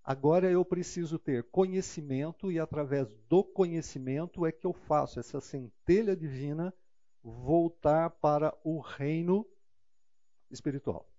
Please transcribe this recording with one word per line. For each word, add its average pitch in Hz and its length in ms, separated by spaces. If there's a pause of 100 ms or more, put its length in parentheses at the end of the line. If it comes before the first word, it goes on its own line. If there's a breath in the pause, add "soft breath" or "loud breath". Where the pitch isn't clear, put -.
Agora 151 480
eu 180 140
preciso 175 560
ter 127 320
conhecimento 175 960
e 170 80
através 143 480 (220)
do 185 160
conhecimento 165 1000
é 160 60
que - 140
eu 180 60
faço - 480
essa 131 220
centelha 175 760
divina 151 580 (480)
voltar 156 880
para 151 540
o 160 160
reino 165 680 (1040)
espiritual. - 560 (140)